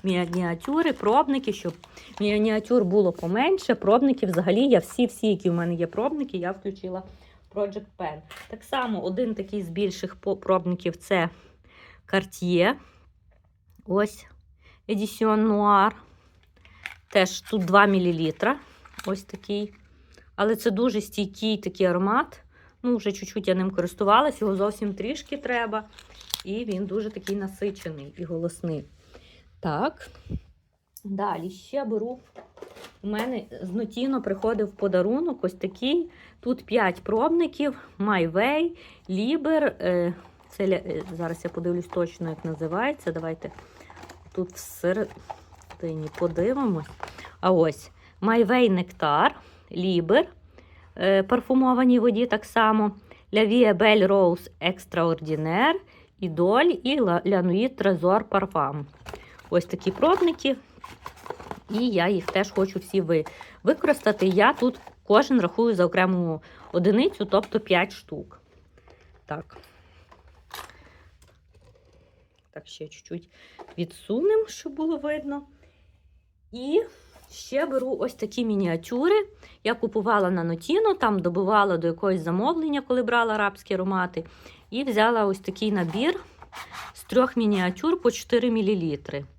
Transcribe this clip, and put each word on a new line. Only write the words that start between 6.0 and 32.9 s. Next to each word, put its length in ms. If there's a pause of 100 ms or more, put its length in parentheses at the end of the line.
я 140
включила 500 (480)
в 80
Project 280 (120)
Pen. 200 (300)
Так 160
само 380
один 320
такий 280
з 60
більших 480
по-, 200
пробників — 600
це 320 (840)
Cartier. 640 (1120)
Ось, 400 (640)
Edition 580
Noir. 440 (1160)
Теж 320
тут 240
два 220
мілілітра. 720 (480)
Ось 160
такий. 520 (640)
Але 200
це 140
дуже 300
стійкий 580
такий 280
аромат. 540 (420)
Ну, 140
вже 160
чуть-чуть 360
я 60
ним 160
користувалась, 680
його 160
зовсім 380
трішки 420
треба. 480 (600)
І 200
він 220
дуже 240
такий 260
насичений 840
і 60
голосний. 600 (760)
Так. 500 (920)
Далі 460
ще 340
беру. 360 (840)